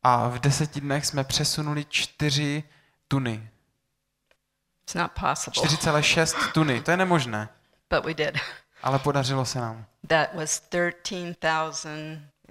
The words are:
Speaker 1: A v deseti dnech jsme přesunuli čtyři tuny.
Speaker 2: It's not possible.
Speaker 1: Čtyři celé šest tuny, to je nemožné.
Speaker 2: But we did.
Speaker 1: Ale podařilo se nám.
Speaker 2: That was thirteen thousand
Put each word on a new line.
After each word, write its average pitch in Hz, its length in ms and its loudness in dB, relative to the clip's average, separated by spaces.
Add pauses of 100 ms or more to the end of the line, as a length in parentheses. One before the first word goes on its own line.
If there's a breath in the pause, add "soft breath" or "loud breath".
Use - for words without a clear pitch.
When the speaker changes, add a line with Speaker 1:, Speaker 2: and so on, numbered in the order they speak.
Speaker 1:
A 120 260 4
v 123 100 -4
deseti 143 420 0
dnech 143 260 -2
jsme 139 180 -2
přesunuli 147 640 -2
čtyři 147 720 -2 (460 soft breath)
tuny. 113 420 -2 (1300)
Speaker 2:
It's - 120 -12
not 170 180 -2
possible. 147 420 -2
Speaker 1:
Čtyři 156 220 2
celé 151 260 2
šest 160 340 4 (180)
tuny, 147 260 4
to - 100 -2
je 175 60 4
nemožné. 127 520 2 (420)
Speaker 2:
But 165 140 2
we 160 100 -2
did. 151 240 -2 (440 loud breath)
Speaker 1:
Ale 135 160 2
podařilo 135 460 0
se 127 160 -4
nám. 113 240 -8 (240)
Speaker 2:
That 156 260 2
was 156 260 -4
thirteen 175 760 -4
thousand 156 960 -4 (200)